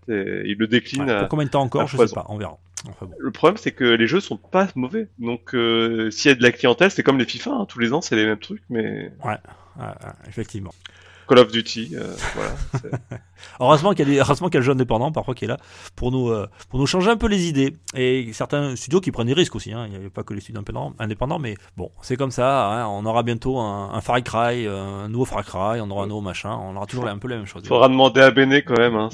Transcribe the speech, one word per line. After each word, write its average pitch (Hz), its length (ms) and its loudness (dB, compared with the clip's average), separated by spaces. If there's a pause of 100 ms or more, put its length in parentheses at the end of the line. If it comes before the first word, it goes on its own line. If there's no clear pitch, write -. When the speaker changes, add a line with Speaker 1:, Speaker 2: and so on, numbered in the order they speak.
Speaker 1:
et 98 380 -4
ils 101 100 -4
le 110 100 0
déclinent 127 380 0
Speaker 2:
Ouais, 127 80 0
Speaker 1:
à, 104 80 2
Speaker 2:
pour 98 80 -2
combien 151 160 -2
de 135 60 -4
temps 143 120 2
encore, 135 200 0
Speaker 1:
à 151 40 0
Speaker 2:
je 131 40 -8
sais 131 80 -6
Speaker 1:
foison. 113 160 4
Speaker 2:
pas, 101 160 -8
on 104 80 -8
verra. 87 180 -10 (320)
Enfin, 98 160 -16
bon. 90 140 -16
Speaker 1:
Le 131 140 -6
problème, 156 260 4
c'est - 140 -4
que - 120 -4
les 117 220 6
jeux 160 140 2
sont - 180 -10
pas 190 280 0 (100)
mauvais. 165 320 -4 (100)
Donc, 120 360 -8
euh, 113 560 0
s'il 143 200 4
y - 20 8
a - 40 8
de 120 60 0
la 120 100 8
clientèle, 139 380 4
c'est - 120 -4
comme 135 160 4
les 120 80 0
fifa, 123 240 -8
hein, 233 180 -4
tous - 120 -16
les 117 120 2
ans, 160 80 0
c'est - 160 -2
les 107 80 4
mêmes 107 140 0
trucs, 202 320 -14
mais 107 420 -6 (100)
Speaker 2:
Ouais, 107 80 -4 (480)
ouais, - 60 -12
ouais, 101 280 -14 (140)
effectivement. 98 460 -12 (560)
Speaker 1:
Call 123 100 10
of 113 140 8
Duty, 113 420 -6
euh, 104 180 -10 (220)
voilà, - 160 -4 (220)
c'est - 180 -6
Speaker 2:
<laughs> - 720 -12
Heureusement 156 340 6
qu'il 151 120 2
y 139 40 2
a 143 40 4
des, 139 60 4
heureusement 147 280 2
qu'il - 60 -2
y 151 40 4
a - 20 4
le 120 60 2
jeu 139 60 4
indépendant, 127 400 0
parfois, 131 240 -6
qui - 80 -8
est 101 40 -4
là 127 80 -4 (380)
pour 123 160 -4
nous, 127 200 0
euh, 104 180 -2 (200)
pour 127 120 -4
nous 143 60 2
changer 185 240 2
un 233 60 4
peu 226 120 -2
les 190 180 0
idées. 143 300 0 (180)
Et 127 380 0
certains 139 440 -4
studios 160 240 0
qui 139 120 -4
prennent 117 160 -2
des 131 40 0
risques 175 220 2
aussi, 101 180 -8
hein. 117 140 -10
Il 104 40 -14
n'y 98 60 -12
avait 95 140 -14
pas 110 140 -10
que 107 100 -10
les 101 60 -8
studios 110 200 -14
indépendants, 117 380 -10
indépendants, 123 400 -4
mais 117 160 -8 (220)
bon, 87 140 -10 (120)
c'est 127 140 -4
comme 135 160 -2
ça, 127 380 2
hein. 113 180 -4
On 104 180 -6
aura 117 160 2
bientôt 120 380 -2
un, 101 320 -6
un 104 80 -4
Far 123 240 0
Cry, 120 420 -2
euh, 98 380 -8
un 104 40 -10
nouveau 120 160 -2
Far 101 200 -4
Cry, 104 360 -2
on 104 100 -8
aura 98 140 -4
un - 40 -4
nouveau 104 120 -6
machin, 101 300 -8 (100)
on 95 160 -10
aura 101 100 -8
toujours 123 200 -6
un 101 120 -6
peu 127 100 -10
la 120 80 -6
même 104 100 -10
chose. 87 180 -16
Speaker 1:
Faudra 127 240 6
demander 131 320 6
à 135 120 10
Bene 135 300 4
quand 123 140 0
même, 117 200 4
hein. 107 180 0